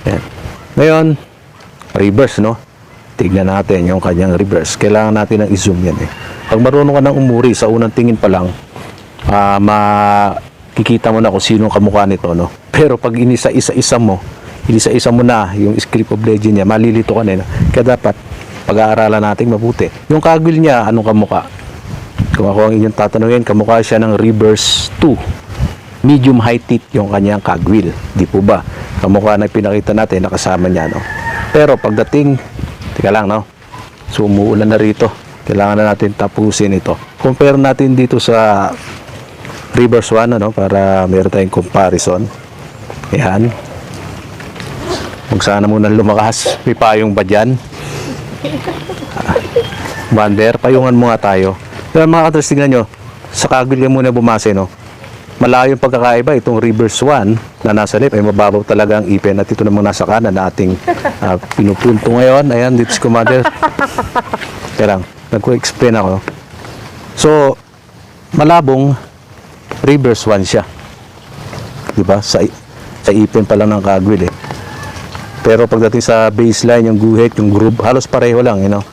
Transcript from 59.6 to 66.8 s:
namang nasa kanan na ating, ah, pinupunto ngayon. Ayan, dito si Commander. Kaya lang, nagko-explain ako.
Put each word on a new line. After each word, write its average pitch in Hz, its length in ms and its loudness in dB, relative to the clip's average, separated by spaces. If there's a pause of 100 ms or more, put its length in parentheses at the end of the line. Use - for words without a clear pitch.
namang 104 240 2
nasa 101 160 -2
kanan 104 320 0
na 92 160 -2
ating, 92 240 -2 (480)
ah, 92 160 -2 (160)
pinupunto 107 560 0
ngayon. 131 400 4
Ayan, 123 240 0
dito 117 160 0
si - 80 -4
Commander. 117 480 2 (1300)
Kaya 104 240 0
lang, 92 40 -6 (280)
nagko-explain 117 640 0
ako. 95 240 0 (960)